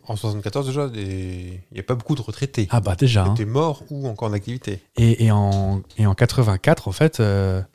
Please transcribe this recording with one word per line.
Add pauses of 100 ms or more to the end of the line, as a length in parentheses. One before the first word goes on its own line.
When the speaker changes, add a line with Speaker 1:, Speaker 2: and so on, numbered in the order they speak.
Speaker 1:
En
soixante-quatorze,
déjà,
des,
il
y
a
pas
beaucoup
de
retraités
Speaker 2:
Ah
bah
déjà,
Speaker 1:
qui
Speaker 2:
hein.
Speaker 1:
étaient
morts
ou
encore
en
activité. (140)
Speaker 2:
Et,
et
en, (160)
et
en
quatre-vingt-quatre,
en
fait,
euh, (120)